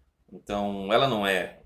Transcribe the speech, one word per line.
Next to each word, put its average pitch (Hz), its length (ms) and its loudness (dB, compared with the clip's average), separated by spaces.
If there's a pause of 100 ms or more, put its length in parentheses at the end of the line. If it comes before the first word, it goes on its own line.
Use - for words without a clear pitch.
(320)
Então, 101 600 -4
ela 135 120 6
não 107 220 0
é 95 380 -2